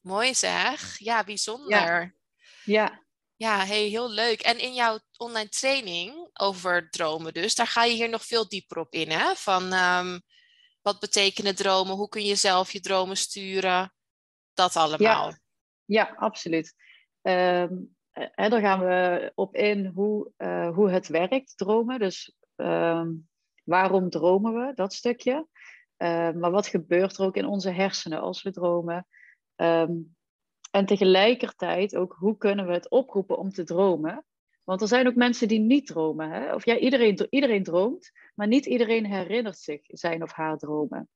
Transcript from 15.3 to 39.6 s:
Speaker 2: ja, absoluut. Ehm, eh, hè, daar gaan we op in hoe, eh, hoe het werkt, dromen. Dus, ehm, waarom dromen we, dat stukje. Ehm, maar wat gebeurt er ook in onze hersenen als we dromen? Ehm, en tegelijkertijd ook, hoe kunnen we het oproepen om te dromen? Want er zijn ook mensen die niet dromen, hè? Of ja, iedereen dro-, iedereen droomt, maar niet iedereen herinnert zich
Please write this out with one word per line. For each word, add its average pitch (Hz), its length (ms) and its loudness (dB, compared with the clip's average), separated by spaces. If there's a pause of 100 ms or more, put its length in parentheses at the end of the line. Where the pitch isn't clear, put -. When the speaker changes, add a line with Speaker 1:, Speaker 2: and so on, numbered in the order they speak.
Speaker 2:
ja, 208 320 0
absoluut. 165 580 -4 (480)
Ehm, 180 540 2 (340)
eh, - 200 -10
hè, - 180 0
daar 220 120 4
gaan 190 200 4
we 180 540 2
op 196 200 -4
in 202 320 0
hoe, 202 500 -2
eh, 170 380 -4
hoe 196 160 4
het 185 180 0
werkt, 185 480 -2
dromen. 226 420 0
Dus, - 380 -6 (200)
ehm, 165 540 0 (540)
waarom 185 460 2
dromen 185 440 2
we, 254 200 -4
dat 202 180 -4
stukje. 247 560 -4 (480)
Ehm, 170 420 -2
maar 170 120 0
wat 202 160 0
gebeurt 175 520 0
er 196 60 0
ook 190 120 -2
in 196 100 -2
onze 196 240 -2
hersenen 180 500 -4
als 180 220 -6
we 196 80 -6
dromen? 175 560 -2 (500)
Ehm, 165 360 4 (800)
en 196 160 2
tegelijkertijd 196 1080 2
ook, 180 220 -2
hoe 196 180 0
kunnen 196 300 0
we 175 60 -2
het 175 180 -4
oproepen 202 480 0
om 196 120 -6
te 185 140 -6
dromen? 175 600 0 (400)
Want 190 160 -4
er 214 80 0
zijn 247 180 4
ook 247 80 2
mensen 240 340 4
die 220 120 4
niet 262 260 4
dromen, 156 440 -4
hè? 190 240 -4
Of - 100 -6
ja, 233 120 4
iedereen 240 400 4
dro-, - 140 -4
iedereen 240 320 2
droomt, 190 480 -2 (240)
maar 208 120 -2
niet 254 200 4
iedereen 226 400 2
herinnert 196 520 -4
zich 147 260 -10